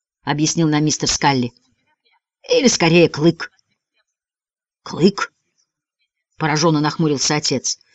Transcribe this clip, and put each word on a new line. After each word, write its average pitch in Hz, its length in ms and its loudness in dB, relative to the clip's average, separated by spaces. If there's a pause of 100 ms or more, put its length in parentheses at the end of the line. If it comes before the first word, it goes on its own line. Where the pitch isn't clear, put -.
(240)
объяснил 151 460 0
нам 151 160 0
мистер 147 240 -2
Скалли. 131 440 -2 (960)
«Или, 269 180 2
скорее, 170 420 4
клык». - 420 -2 (1300)
«Клык?» - 500 -2 (1040)
пораженно 156 420 0
нахмурился 151 560 -2
отец. 147 440 -4 (160)